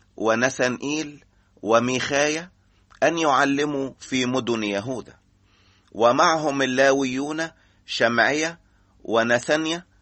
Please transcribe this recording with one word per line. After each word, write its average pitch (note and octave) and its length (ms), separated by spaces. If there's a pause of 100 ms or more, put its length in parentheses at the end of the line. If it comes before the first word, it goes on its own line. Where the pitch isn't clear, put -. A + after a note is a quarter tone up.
(160)
ونثنئيل C3 1080 (380)
وميخايا، C#3 880 (520)
أن D#3+ 160
يعلموا C#3 800
في B2+ 280
مدن A#2+ 360
يهوذا، G#2 520 (800)
ومعهم C#3+ 720
اللاويون C3+ 840 (380)
شمعية C3 760 (440)
ونثنيا D3+ 800 (160)